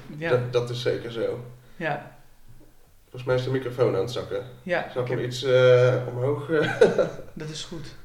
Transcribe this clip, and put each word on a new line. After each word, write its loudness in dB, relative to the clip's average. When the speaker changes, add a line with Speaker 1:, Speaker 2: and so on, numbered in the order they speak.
Speaker 1:
ja. -6
Speaker 2:
Dat, 0
dat 0
is -6
zeker -2
zo. -4
Speaker 1:
Ja. -8
Speaker 2:
Volgens -16
mij 0
is 0
de -4
microfoon 0
aan 2
het -2
zakken. -6
Speaker 1:
Ja, -2
Speaker 2:
Zal -2
ik -4
Speaker 1:
ik -2
Speaker 2:
hem -2
Speaker 1:
heb -4
Speaker 2:
iets, -6
eh, 8
omhoog? -2
<laughs> -2
Speaker 1:
Dat -12
is -10
goed. -12